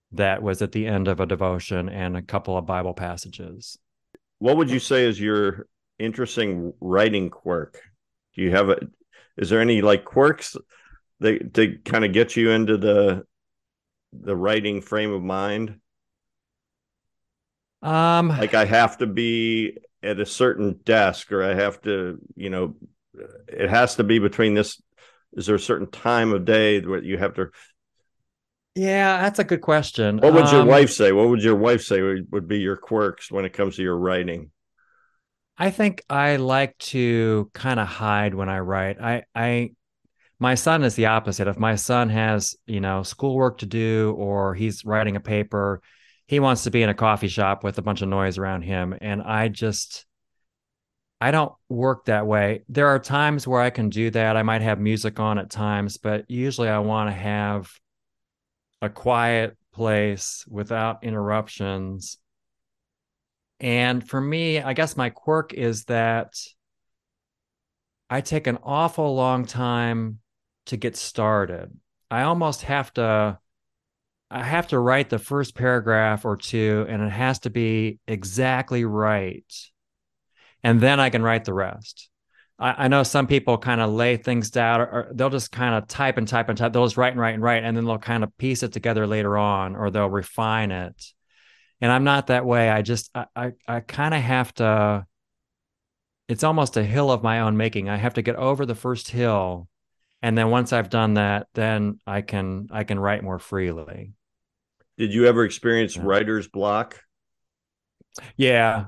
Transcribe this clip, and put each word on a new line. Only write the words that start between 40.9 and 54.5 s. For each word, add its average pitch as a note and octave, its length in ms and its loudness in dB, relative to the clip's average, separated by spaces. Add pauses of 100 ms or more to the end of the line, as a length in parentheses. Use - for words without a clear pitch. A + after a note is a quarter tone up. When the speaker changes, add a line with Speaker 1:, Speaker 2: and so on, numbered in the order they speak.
Speaker 1:
the A2 120 2
opposite. G#2 400 0
If G2+ 120 -2
my A2 160 0
son B2 340 0
has, G#2+ 460 0 (100)
you G#2+ 140 -6
know, F#2+ 240 -2
schoolwork C3 560 -2
to A#2 60 -10
do A2 520 0
or G2 380 -2
he's G#2+ 300 -6
writing G#2+ 320 0
a - 20 -8
paper, G2+ 640 -2 (460)
he C#3+ 120 0
wants B2+ 240 2
to A#2 80 -4
be A#2+ 100 4
in G#2+ 80 4
a G#2 60 2
coffee G#2+ 320 2
shop G2 360 -2
with G2 140 -6
a G#2 40 -4
bunch G#2 200 -4
of G2 80 -2
noise F#2+ 280 -2
around F#2+ 260 -4
him. F#2 380 -4
And G#2 200 -6
I A2 280 -2
just, - 560 -6 (1120)
I A#2+ 120 0
don't D#3 220 0 (160)
work B2+ 360 -2
that G#2+ 200 0
way. G#2 440 0
There C#3+ 180 4
are C#3 120 4
times C#3+ 480 -2
where B2+ 140 2
I B2 80 2
can A2 200 -2
do A2 220 -2
that. A2 260 2
I A2 60 2
might A2 180 0